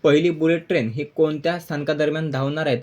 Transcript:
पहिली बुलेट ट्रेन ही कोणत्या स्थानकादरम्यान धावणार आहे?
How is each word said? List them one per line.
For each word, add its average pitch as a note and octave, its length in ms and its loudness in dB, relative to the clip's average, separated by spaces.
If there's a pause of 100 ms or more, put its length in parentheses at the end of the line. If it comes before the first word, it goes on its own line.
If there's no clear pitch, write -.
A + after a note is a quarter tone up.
पहिली D#3 280 4
बुलेट D#3+ 380 0
ट्रेन C#3 200 0
ही C3 160 -6
कोणत्या D#3 540 -2
स्थानकादरम्यान D3+ 720 -2
धावणार C#3 360 -2
आहे? C3 160 0